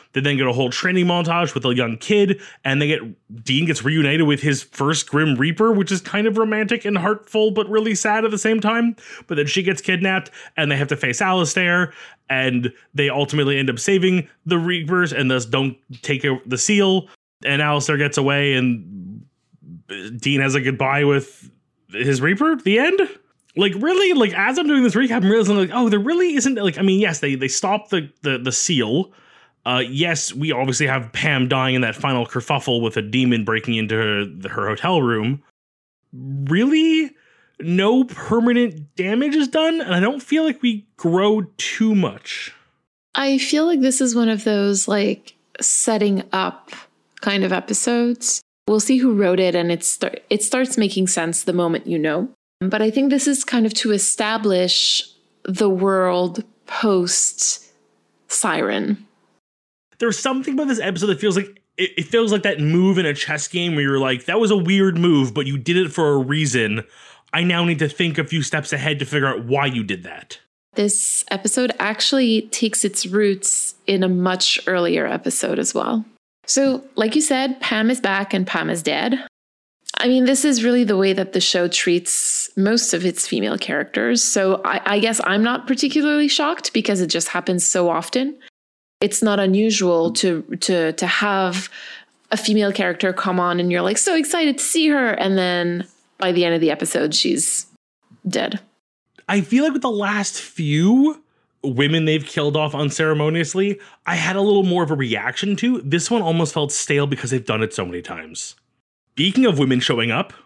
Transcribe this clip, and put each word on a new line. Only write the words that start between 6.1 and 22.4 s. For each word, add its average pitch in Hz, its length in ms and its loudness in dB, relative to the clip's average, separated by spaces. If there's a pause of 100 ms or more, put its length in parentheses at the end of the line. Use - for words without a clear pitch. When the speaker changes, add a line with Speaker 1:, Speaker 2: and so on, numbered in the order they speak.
Speaker 1:
of 214 120 0
romantic 214 480 -2
and 208 100 0
heartful, 214 540 0
but 202 180 -2
really 220 260 0
sad 214 300 0
at 220 60 0
the 214 80 -4
same 226 200 2
time. 226 380 0 (300)
But 175 80 -6
then 147 140 0
she 180 140 0
gets 180 200 -2
kidnapped, 190 480 -2 (260)
and 147 160 0
they 139 40 0
have 139 120 -2
to 143 80 -2
face 123 240 -2
Alistair, 180 720 0 (380)
and 127 420 0 (220)
they 139 160 0
ultimately 139 480 0
end 135 100 0
up 120 120 -4
saving 185 480 2 (180)
the 175 100 2
Reapers, 170 560 0
and 131 180 0
thus 127 140 0
don't 135 320 -2 (240)
take 143 240 -2
a, 131 220 0
the 123 100 -4
seal. 190 500 2 (380)
And 139 160 0
Alistair 147 380 0
gets 143 180 0
away, 139 380 2
and 107 720 -4 (880)
Dean 139 240 0
has 135 140 2
a 143 80 2
goodbye 135 420 0
with 139 460 0 (400)
his 123 320 0
Reaper. 226 340 2